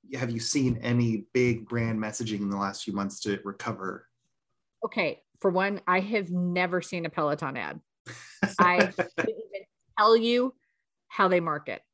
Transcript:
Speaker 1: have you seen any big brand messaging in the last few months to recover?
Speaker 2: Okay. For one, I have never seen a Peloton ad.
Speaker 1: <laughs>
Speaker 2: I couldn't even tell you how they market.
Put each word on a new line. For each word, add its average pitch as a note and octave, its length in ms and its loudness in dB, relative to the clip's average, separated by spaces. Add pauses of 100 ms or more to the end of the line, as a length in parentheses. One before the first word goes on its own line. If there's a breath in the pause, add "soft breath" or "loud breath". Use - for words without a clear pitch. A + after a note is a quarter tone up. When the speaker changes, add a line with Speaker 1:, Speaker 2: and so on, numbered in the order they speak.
(160)
Speaker 1:
have B2 160 -2
you A2+ 80 -4
seen B2 420 2
any A#2+ 500 2
big A#2+ 380 2
brand A2+ 300 0
messaging G#2+ 400 -4
in G2+ 100 0
the G2 80 0
last G2 260 -4
few G#2 100 -6
months G2 280 -4
to G2+ 220 -2
recover? F#2+ 640 -8 (760)
Speaker 2:
Okay. F#3 380 -4 (200)
For G3 100 2
one, F#3+ 360 0
I F3+ 120 4
have G3+ 320 -2
never F3+ 500 0
seen E3+ 240 -6
a D#3+ 40 -4
Peloton D3 460 -2
ad. E2+ 240 -8 (360)
Speaker 1:
<laughs> - 440 -6
Speaker 2:
I F3+ 280 6
couldn't - 420 -4
even - 360 -10 (320)
tell A3+ 200 8
you A#3+ 380 2 (520)
how F#3+ 200 2
they F3+ 120 4
market. D3+ 440 -6 (100)